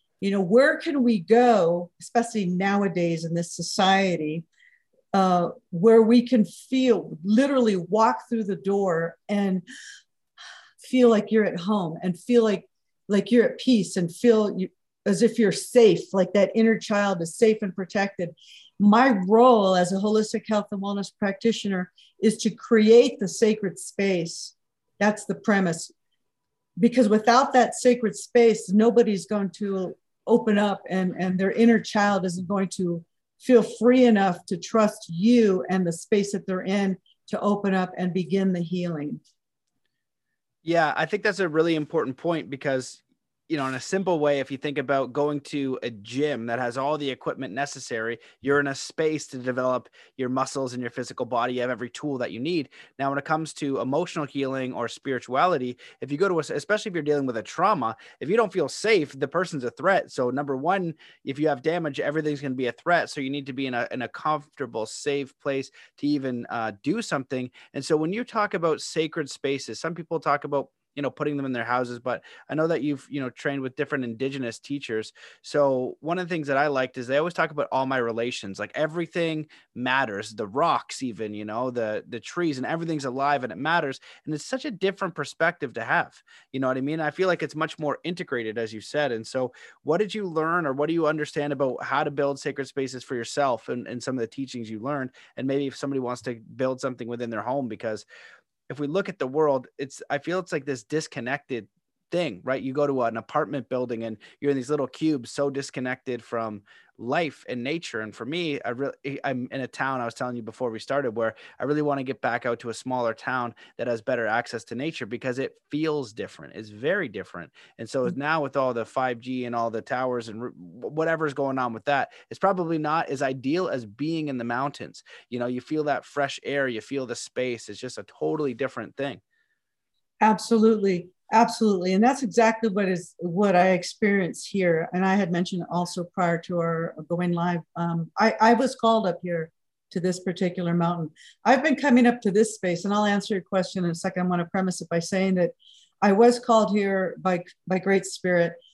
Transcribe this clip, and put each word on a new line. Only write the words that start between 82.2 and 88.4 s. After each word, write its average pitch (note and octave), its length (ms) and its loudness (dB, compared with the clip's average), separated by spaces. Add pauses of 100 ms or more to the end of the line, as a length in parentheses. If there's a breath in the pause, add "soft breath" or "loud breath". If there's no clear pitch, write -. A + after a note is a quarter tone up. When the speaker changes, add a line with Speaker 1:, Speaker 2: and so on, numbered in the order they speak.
Speaker 2:
and B2+ 100 -6
everything's E3 380 -6
alive C#3 400 -2
and A2 80 -8
it E2+ 60 -12
matters. D3+ 420 -2 (240 loud breath)
And D#3 100 -6
it's D3 100 -10
such C4 200 -6
a D4 80 -6
different F#3+ 420 -4
perspective D#3 600 -2
to A2+ 100 -8
have, D#3 360 -2 (300 soft breath)
you C3 80 -8
know C3 80 0
what C3 120 0
I - 20 -4
mean? D3 180 -4
I D3+ 140 -4
feel F#3 160 0
like E3+ 160 0
it's C#3+ 100 -10
much D#3 240 -4
more D3 240 -4
integrated, B2 560 -6